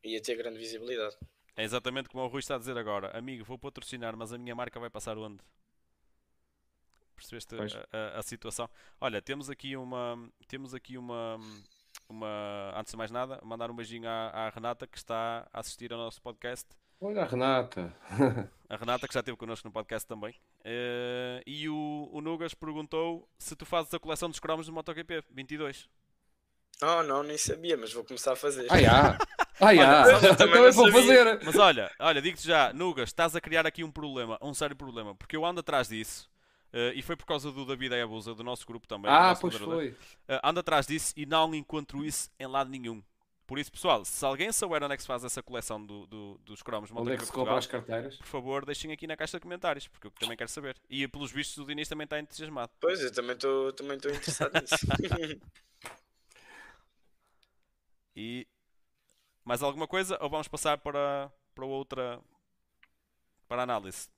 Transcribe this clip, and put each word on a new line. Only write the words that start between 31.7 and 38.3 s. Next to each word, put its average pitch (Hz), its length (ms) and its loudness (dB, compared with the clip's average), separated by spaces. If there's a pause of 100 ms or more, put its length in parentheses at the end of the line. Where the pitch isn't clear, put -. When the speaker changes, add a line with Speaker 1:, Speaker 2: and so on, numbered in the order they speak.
Speaker 2:
olha, 160 220 2
digo-te 156 260 -4
já, 143 260 6
Nugas, 143 360 -4
estás 165 260 0
a 170 60 -4
criar 160 260 0
aqui 165 160 -6
um 156 80 -12
problema, 131 500 -8
um 143 140 -10
sério 147 200 -4
problema, 117 380 -12
porque - 220 -12
eu 156 100 -2
ando 175 140 -4
atrás 143 300 -2
disso, - 380 -10 (460)
eh, 120 220 -2
e 131 80 -8
foi 165 140 -8
por - 80 -20
causa 147 260 -6
do 135 140 -12
David 127 280 -6
Ayabusa, 113 400 -6